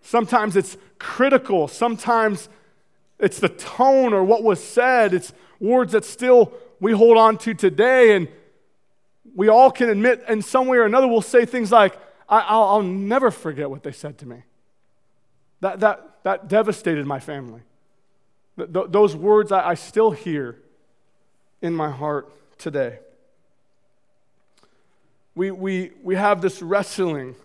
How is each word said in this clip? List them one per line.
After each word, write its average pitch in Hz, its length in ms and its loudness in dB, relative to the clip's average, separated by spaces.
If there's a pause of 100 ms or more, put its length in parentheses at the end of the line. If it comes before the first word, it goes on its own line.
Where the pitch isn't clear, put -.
Sometimes 214 560 -2
it's - 180 -4 (240)
critical. 247 680 0
Sometimes 226 800 -4 (720)
it's - 200 -2
the 190 80 -2
tone 262 640 0
or 190 140 0
what 226 180 0
was 208 180 0
said. 240 520 2
It's - 180 -6 (300)
words 220 320 0
that 208 100 0
still 247 480 4 (300)
we 214 100 0
hold 226 260 6
on 220 200 4
to 226 160 -8
today. 214 640 4
And 165 100 -4 (1040)
we 208 140 0
all 254 240 8
can 240 180 -2
admit 226 380 0
in 214 140 -4
some 262 260 -2
way 254 100 0
or 233 60 4
another, 254 240 2
we'll 226 140 0
say 240 240 2
things 233 260 -6
like, 208 240 4 (320)
"I, 214 120 2
I'll, 214 240 0
I'll 202 180 2
never 196 500 -2
forget 143 380 -10
what 131 120 -14
they 139 120 -14
said - 240 -16
to 139 80 -20
me. 120 180 -20 (1160)
That, 190 180 -6
that, - 440 -4
that 190 260 -4
devastated 185 560 -2
my 139 160 -8
family. 123 400 -16 (960)
Th-, 170 160 -12
th-, 185 160 -4
those 196 260 2
words 208 380 2
I, 175 160 0
I 175 60 -2
still 220 360 -2
hear 139 460 -8 (1040)
in 170 120 -6
my 156 160 -6
heart 143 400 -8 (280)
today." 139 420 -8 (2250)
We, 190 180 -4
we, 185 400 -8 (120)
we 185 120 -4
have 202 260 0
this 180 200 -6
wrestling. 165 840 -6